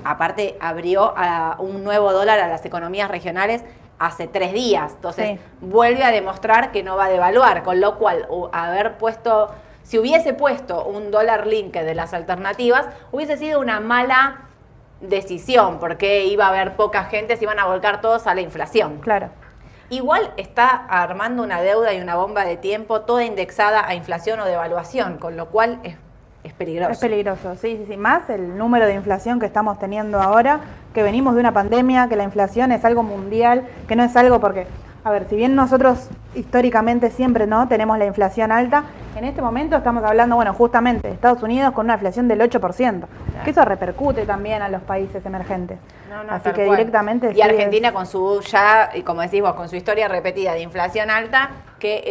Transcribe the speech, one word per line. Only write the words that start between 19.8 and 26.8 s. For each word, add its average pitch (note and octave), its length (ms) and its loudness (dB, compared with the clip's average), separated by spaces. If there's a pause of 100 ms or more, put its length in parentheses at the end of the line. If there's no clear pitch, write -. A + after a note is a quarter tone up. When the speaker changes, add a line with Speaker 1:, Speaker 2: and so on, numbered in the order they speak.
Speaker 1:
Igual C4+ 460 0
está - 300 0 (220)
armando G3 540 -2
una F#3 200 -4
deuda G#3 320 2
y F#3 60 -6
una F3 160 -6
bomba G3 280 -2
de F3 120 -4
tiempo, G#3+ 460 -4
toda A#3+ 220 0
indexada G#3 640 0
a F#3 80 -4
inflación F3 460 -6
o G#3 40 -4
devaluación, E3+ 720 -4
con E3 180 -10
lo E3 100 -10
cual A#3 360 0
es, F3 140 -14 (480)
es D#3 80 -18
peligroso. E3+ 400 -4